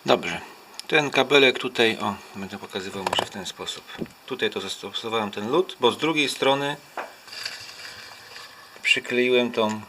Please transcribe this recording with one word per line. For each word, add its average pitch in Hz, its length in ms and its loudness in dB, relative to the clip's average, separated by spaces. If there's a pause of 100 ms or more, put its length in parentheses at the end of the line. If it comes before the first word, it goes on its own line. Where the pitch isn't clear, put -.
Dobrze. 90 360 2 (460)
Ten 147 220 4
kabelek 131 500 6
tutaj, 117 420 2
o, 104 140 0 (200)
będę 98 220 -8
pokazywał 95 520 -6
może 92 160 0
w - 40 -8
ten 95 160 -10
sposób. - 380 -10 (420)
Tutaj 113 240 -2
to 101 120 -6
zastosowałem 101 720 -4
ten 104 180 -6
lut, 175 300 0
bo 120 120 6
z 98 60 -2
drugiej 151 320 0
strony 139 460 0 (2000)
przykleiłem 123 680 2
tą 107 380 0